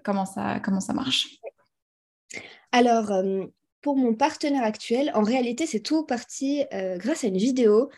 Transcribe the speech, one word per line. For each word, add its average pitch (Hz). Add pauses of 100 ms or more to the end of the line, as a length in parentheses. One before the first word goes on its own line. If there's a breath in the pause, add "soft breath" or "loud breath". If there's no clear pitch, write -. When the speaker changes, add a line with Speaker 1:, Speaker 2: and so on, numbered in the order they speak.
Speaker 1:
comment 196
ça, -
comment 196
ça -
marche ? - (1400 loud breath)
Speaker 2:
Alors, 226
euh, 190 (380)
pour 285
mon 247
partenaire 277
actuel, 233
en 214
réalité, 247
c'est 220
tout 311
parti, 277
euh, 190
grâce 240
à 233
une 185
vidéo 240